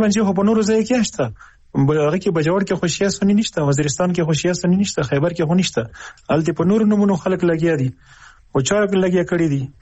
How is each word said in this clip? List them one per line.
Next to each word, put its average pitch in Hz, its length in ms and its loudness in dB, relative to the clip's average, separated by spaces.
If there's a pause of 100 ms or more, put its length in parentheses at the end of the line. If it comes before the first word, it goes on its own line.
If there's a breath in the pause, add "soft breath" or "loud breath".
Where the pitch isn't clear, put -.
بنجې 214 240 2
خو 196 60 0
په 190 100 0
نورو 220 200 2
ځایو 220 260 0
کې 247 140 0
شته. 151 220 -4 (500 loud breath)
ب-، 139 320 2
هغه 170 120 0
کې 196 120 -2
بجوړ 165 340 0
کې 196 160 -2
خو 180 60 0
شیعه 196 220 -2
سني 196 260 0
نشته، 202 280 0
وزیرستان 147 500 0
کې 175 140 0
خو 160 60 0
شیعه 170 200 0
سني 175 240 0
نشته، 196 260 -2
خیبر 139 300 0
کې 165 160 -2
خو 170 60 0
نشته. 175 280 0 (480 loud breath)
هلته 156 220 0
په 165 120 -2
نورو 214 220 2
نومونو 202 280 2
خلک 180 300 -2
لګیا 165 380 2
دي. 131 60 0 (640 loud breath)
خو 135 80 0
چا 165 160 0 (100)
لګیا 185 440 0
کړي 170 240 0
دي؟ 135 80 -2 (200)